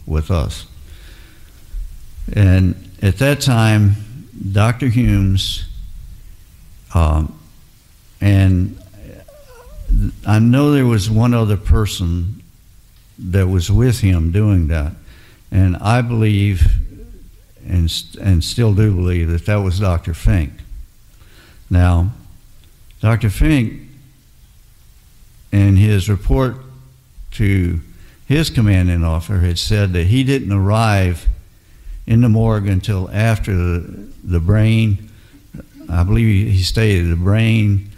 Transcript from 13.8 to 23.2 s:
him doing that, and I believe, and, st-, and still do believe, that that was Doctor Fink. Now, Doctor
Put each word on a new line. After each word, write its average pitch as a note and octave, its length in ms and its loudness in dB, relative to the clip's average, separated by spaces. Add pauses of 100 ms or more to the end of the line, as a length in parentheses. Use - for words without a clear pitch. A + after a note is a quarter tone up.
him F2 320 0
doing G2 360 2
that, D#2 260 -2 (580)
and F#2 260 2
I A#2+ 240 0
believe, G#2+ 640 2 (1000)
and, E2+ 240 0
st-, - 320 -12
and F2 200 2
still A2+ 300 0
do G#2 200 2
believe, F2+ 360 0
that E2 180 -2
that G#2 100 0
was F#2+ 220 -2
Doctor F2 340 -2
Fink. F2+ 380 0 (1200)
Now, F2+ 420 2 (920)
Doctor A2 280 0